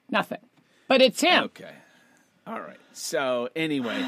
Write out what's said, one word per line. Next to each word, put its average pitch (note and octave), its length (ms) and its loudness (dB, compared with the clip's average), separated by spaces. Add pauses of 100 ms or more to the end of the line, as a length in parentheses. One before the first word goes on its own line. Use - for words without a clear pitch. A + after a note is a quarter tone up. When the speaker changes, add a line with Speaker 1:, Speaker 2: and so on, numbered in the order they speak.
Speaker 1:
Nothing. - 300 -2 (480)
But C4 160 4
it's A#3+ 180 4
him. D#4+ 240 4
Speaker 2:
Okay. - 300 -14 (720)
All A3 140 -10
right. - 180 -16 (160)
So B2+ 600 -2
anyway, C3+ 540 -2